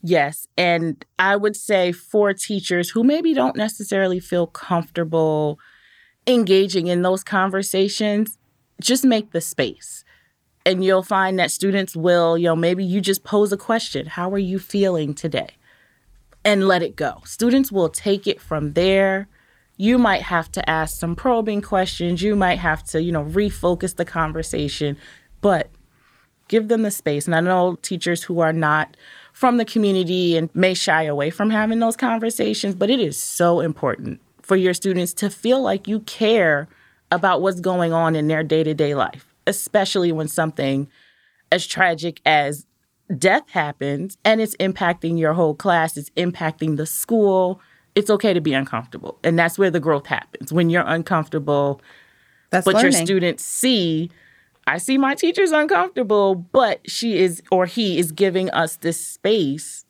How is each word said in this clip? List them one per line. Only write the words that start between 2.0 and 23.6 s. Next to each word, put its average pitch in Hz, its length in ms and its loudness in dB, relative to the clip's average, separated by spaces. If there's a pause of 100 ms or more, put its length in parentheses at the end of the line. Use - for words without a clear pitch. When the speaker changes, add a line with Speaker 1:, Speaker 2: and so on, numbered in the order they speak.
Speaker 1:
teachers 180 580 -4
who 226 140 0
maybe 320 300 2
don't 262 200 0
necessarily 196 640 -2
feel 175 300 -2
comfortable 160 1120 -2 (640)
engaging 190 640 2
in 175 140 0
those 185 200 0
conversations, 202 1120 0 (440)
just 254 240 0
make 226 260 2
the 170 100 -4
space. - 640 -6 (600)
And 185 200 2
you'll 190 200 2
find 190 340 0
that 175 140 0
students 190 420 -2
will, 170 420 4
you 170 100 0
know, 165 100 2
maybe 180 280 0
you 185 160 0
just 190 220 -2
pose 208 300 0
a 196 40 -2
question, 196 500 -4
"How 175 260 -8
are 202 60 -2
you 190 200 -4
feeling 180 560 -2
today?" - 360 -6 (920)
And 202 220 4
let 180 160 4
it - 140 -6
go. 143 280 -6
Students 254 460 0
will 185 180 0
take 196 380 -2
it - 140 -2
from 151 320 -6
there. 190 560 2 (500)
You 226 200 4
might 208 240 2
have 170 300 -2
to - 180 -4
ask 160 280 -2
some 170 160 -4
probing 220 460 0
questions. 180 640 -2
You 208 120 0
might 185 240 2
have 160 260 -2
to, 160 180 -2
you 170 100 -2
know, 151 120 -2
refocus 180 720 -2